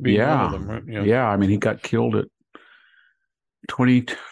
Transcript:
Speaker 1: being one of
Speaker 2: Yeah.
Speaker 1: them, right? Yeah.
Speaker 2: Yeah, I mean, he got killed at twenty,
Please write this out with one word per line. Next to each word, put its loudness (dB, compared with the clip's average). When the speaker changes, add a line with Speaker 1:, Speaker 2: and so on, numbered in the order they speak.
Speaker 1:
being 2
one 2
of 0
Speaker 2:
Yeah. -6
Speaker 1:
them, -10
right? -8
Yeah. -6
Speaker 2:
Yeah, 2
I 2
mean, 2
he 4
got -2
killed -2
at -2
twenty, 2